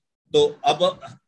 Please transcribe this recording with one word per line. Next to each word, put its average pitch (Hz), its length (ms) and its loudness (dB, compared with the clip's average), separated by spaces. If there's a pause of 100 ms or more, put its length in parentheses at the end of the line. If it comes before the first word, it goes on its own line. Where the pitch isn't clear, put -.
(340)
तो 147 320 0
अब, 170 340 0 (280)